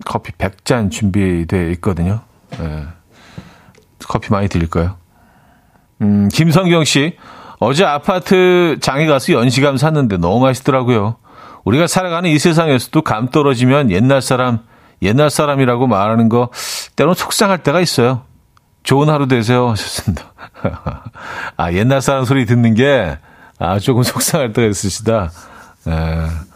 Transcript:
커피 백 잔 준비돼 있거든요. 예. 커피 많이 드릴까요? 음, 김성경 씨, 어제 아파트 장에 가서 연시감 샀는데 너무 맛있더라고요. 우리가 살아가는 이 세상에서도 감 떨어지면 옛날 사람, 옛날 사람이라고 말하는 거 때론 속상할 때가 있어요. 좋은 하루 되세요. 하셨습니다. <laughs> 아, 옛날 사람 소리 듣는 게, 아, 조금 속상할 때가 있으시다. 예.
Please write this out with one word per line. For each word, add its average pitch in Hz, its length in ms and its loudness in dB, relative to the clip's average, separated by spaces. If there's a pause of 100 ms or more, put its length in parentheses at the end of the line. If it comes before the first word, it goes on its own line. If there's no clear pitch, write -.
커피 - 280 -8
백 - 300 -8
잔 117 260 0
준비돼 90 840 -2
있거든요. 92 480 -4 (380)
예. 78 240 -8 (1200)
커피 - 240 -4
많이 101 160 0
드릴까요? 87 480 -2 (1040)
음, 101 300 2
김성경 170 520 2
씨, 143 340 0 (420)
어제 139 240 2
아파트 180 1000 2
장에 143 240 -2
가서 151 280 2
연시감 135 440 2
샀는데 139 400 0
너무 87 240 0
맛있더라고요. 123 760 0 (480)
우리가 139 240 2
살아가는 180 420 -2
이 151 100 4
세상에서도 160 640 2
감 120 260 -2
떨어지면 135 640 2
옛날 127 300 2
사람, 123 380 0 (420)
옛날 127 280 2
사람이라고 135 580 0
말하는 113 420 2
거 120 200 0 (460)
때론 151 180 2
속상할 196 460 -2
때가 160 220 0
있어요. 127 400 0 (600)
좋은 143 260 2
하루 143 180 0
되세요. 123 420 2
하셨습니다. - 560 -6 (380)
<laughs> - 480 -10 (460)
아, - 160 -4
옛날 127 280 2
사람 135 240 0
소리 127 220 0
듣는 120 260 2
게, 110 440 2 (420)
아, 90 180 -2
조금 117 240 0
속상할 127 520 -2
때가 117 140 2
있으시다. 104 640 -2 (580)
예. 82 40 -4 (640)